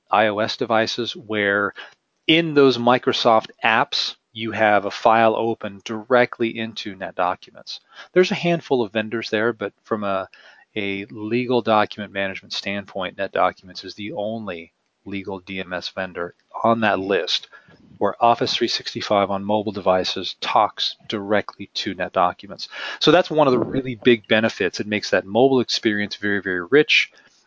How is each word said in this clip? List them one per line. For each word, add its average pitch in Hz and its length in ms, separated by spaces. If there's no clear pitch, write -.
I 107 180
O 104 120
S 110 160
devices, 113 640
where 101 560
in 160 260
those 135 240
Microsoft 120 720
apps, - 540
you 110 200
have 104 340
a 98 60
file 113 440
open 110 480
directly 117 720
into 110 380
NetDocuments. - 840
There's 185 180
a 185 40
handful 147 480
of 101 100
vendors 110 360
there, 113 220
but 110 220
from 107 220
a, 95 240
a 98 300
legal 120 540
document 104 520
management 98 400
standpoint, 98 640
NetDocuments 95 640
is 95 120
the 107 180
only 104 580
legal 98 360
D 95 200
M 90 140
S 87 160
vendor 90 460
on 113 180
that 101 180
list 95 500
where 101 260
Office 117 320
three 120 120
sixty-five 101 600
on 98 140
mobile 104 280
devices 92 720
talks - 540
directly 101 680
to - 180
NetDocuments. 90 760
So 156 120
that's 175 180
one 151 180
of 131 40
the 123 80
really 127 360
big 117 320
benefits. 110 520
It 104 80
makes 104 240
that 95 140
mobile 123 340
experience 104 560
very, 101 260
very 90 240
rich. - 460